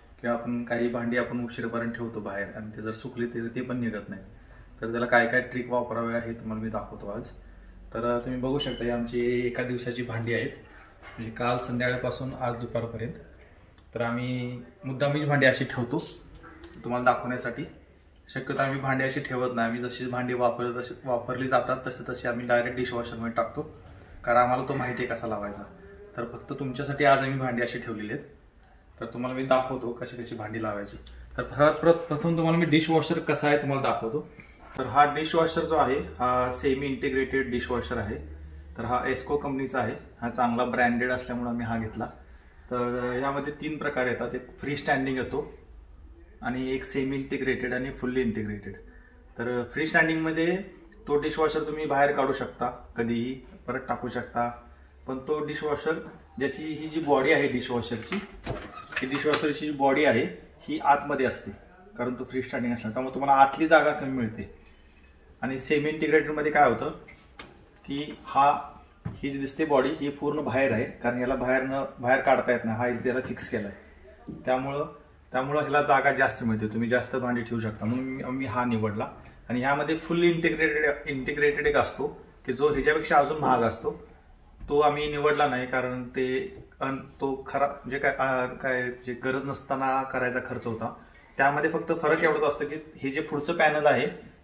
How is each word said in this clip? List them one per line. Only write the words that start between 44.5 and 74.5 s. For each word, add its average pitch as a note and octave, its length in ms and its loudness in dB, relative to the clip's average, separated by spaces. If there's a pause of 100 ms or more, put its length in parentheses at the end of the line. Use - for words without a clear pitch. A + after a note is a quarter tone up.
फ्री C#3+ 180 -4
स्टँडिंग C3+ 400 0
येतो C3 380 -4 (880)
आणि B2+ 320 -2
एक C3 100 -4
सेमी C3+ 320 -2
इंटिग्रेटेड B2+ 580 -2
आणि C3 160 -4
fully B2+ 300 -2
integrated. G#2 540 -4 (640)
तर B2 240 -2 (100)
फ्री D#3 140 -2
स्टँडिंगमध्ये D#3+ 720 2 (520)
तो C#3+ 120 4
dishwasher D#3 400 2
तुम्ही D3+ 260 -4
बाहेर C#3+ 260 4
काढू C3+ 200 2
शकता B2 340 -4 (300)
कधीही, A#2 380 -2 (320)
परत B2+ 220 -4
टाकू B2 200 -2
शकता, A#2+ 520 -4 (460)
पण C3 120 -6
तो D3 260 -2
dishwasher D3 500 -2 (440)
ज्याची C3+ 240 -2
ही D#3 260 -6
जी D#3 120 -2
body C#3+ 320 4
आहे C#3 160 4
डिशवॉशरची, A#2+ 720 -2 (760)
ही C3 140 -2
डिशवॉशरची D3 580 2
जी D3+ 60 -2
body C#3 320 4
आहे B2+ 200 6 (440)
ही D3 100 -4
आतमध्ये C#3+ 480 2
असते, - 240 -4 (480)
कारण B2 160 -2
तो B2+ 100 -6
फ्री B2+ 180 -4
starting A#2+ 320 -2
असला A2 160 -6
त्यामुळे C3 240 -4
तुम्हाला C3+ 260 6
आतली D3+ 260 6
जागा D3+ 260 8
कमी C3+ 180 -4
मिळते. A2+ 440 -4 (880)
आणि C3 160 -2
semi D3+ 320 0
इंटिग्रेटेडमध्ये D3+ 640 2
काय D3 160 8
होतं C3 220 0 (960)
की C#3+ 380 -6
हा, - 360 6 (460)
ही - 240 -6
जी C#3 80 -6
दिसते C#3 260 -2
body C3+ 240 4 (120)
ही C#3+ 80 -2
पूर्ण C#3+ 320 -2
बाहेर C3 320 2
आहे, G#2+ 120 0
कारण B2 360 -2
याला B2+ 140 0
बाहेर B2+ 280 2
न, C3+ 220 -2 (140)
बाहेर C3 220 4
काढता B2+ 320 4
येत A#2 120 2
नाही, A2+ 120 -2
हा B2 120 0
इथे A#2+ 200 -2
याला B2 120 0
fix - 280 -8
केला G#2 200 -4
आहे, G2 80 -12 (680)
त्यामुळं, C#3 420 0 (460)